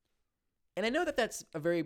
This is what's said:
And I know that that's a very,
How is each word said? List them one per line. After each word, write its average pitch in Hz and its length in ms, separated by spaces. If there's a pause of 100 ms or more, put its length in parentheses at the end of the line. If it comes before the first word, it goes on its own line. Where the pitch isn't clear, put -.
(760)
And 190 100
I - 20
know 311 160
that 311 120
that's - 280 (100)
a 160 40
very, 165 280